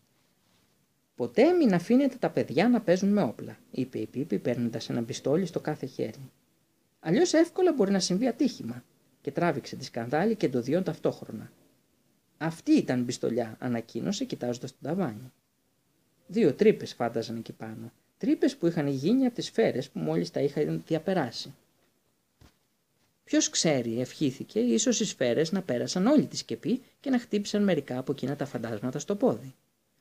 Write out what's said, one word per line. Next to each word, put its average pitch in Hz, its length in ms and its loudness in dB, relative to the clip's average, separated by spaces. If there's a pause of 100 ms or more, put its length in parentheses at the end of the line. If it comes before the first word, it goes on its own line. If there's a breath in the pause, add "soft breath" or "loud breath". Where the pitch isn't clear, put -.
(1160)
«Ποτέ 202 360 4
μην 311 220 6
αφήνετε 247 460 4
τα 165 100 0
παιδιά 147 400 2
να 240 120 4
παίζουν 185 280 2
με 202 120 4
όπλα», 117 360 -4 (140)
είπε - 280 -4
η 110 60 -4
Πίπη, 127 340 -4
παίρνοντας 117 500 -4
ένα 127 140 -2
πιστόλι 143 420 0
στο 165 140 -6
κάθε 151 260 -6
χέρι. 131 460 -8 (680)
Αλλιώς 247 340 2
εύκολα 330 400 4
μπορεί 202 180 2
να 196 80 4
συμβεί 185 280 0
ατύχημα. 123 560 -2 (380)
Και 139 100 -6
τράβηξε 151 440 -2
τη 127 80 -10
σκανδάλη 151 520 -2
και 170 140 0
το 127 120 0
διόν 143 220 0
ταυτόχρονα. 123 680 -6 (840)
«Αυτή 165 340 -2
ήταν 131 320 4
μπιστολιά», 120 560 -2
ανακοίνωσε, 127 640 -4
κοιτάζοντας 123 460 -6
τον - 180 -10
ταβάνι. 127 420 -4 (960)
Δύο 180 260 2
τρύπες 202 400 2
φάνταζαν 117 440 -4
εκεί 110 160 -10
πάνω. 113 380 -14 (260)
Τρύπες 294 380 0
που - 120 -2
είχαν 165 200 0
γίνει 165 380 2
από 247 100 -2
τις - 100 -4
σφαίρες 143 440 0
που - 100 -10
μόλις 160 320 -2
τα 131 100 -2
είχαν 156 460 -2
διαπεράσει. 160 680 -4 (1700)
«Ποιος 302 260 2
ξέρει», 120 500 0
ευχήθηκε, - 600 -2
«ίσως 233 400 2
οι 220 60 -2
σφαίρες 135 460 0
να 196 100 -2
πέρασαν 127 440 -2
όλη 254 200 6
τη 135 120 -8
σκεπή - 440 -4 (180 loud breath)
και - 100 -6
να 254 100 2
χτύπησαν 208 440 -2
μερικά 151 340 0
από 131 140 -4
εκείνα 139 240 -4
τα 160 100 -4
φαντάσματα 117 540 -6
στο 202 160 -4
πόδι. 135 400 -2 (460)